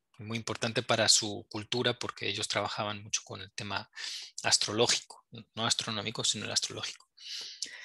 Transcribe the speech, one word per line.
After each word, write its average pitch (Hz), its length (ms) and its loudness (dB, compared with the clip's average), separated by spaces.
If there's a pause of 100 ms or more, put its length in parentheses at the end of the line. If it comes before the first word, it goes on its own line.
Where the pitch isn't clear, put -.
(180)
Muy 110 200 -6
importante 113 460 0
para 113 260 4
su 101 400 4
cultura 117 480 0
porque - 320 -4
ellos 104 180 -2
trabajaban 104 540 -2
mucho 110 220 -2
con 104 180 -10
el 98 120 -14
tema 101 360 -4 (540)
astrológico, - 800 4 (300)
no 110 100 0
astronómico, 110 580 0
sino 104 220 2
el 104 60 -4
astrológico. - 580 -4 (760)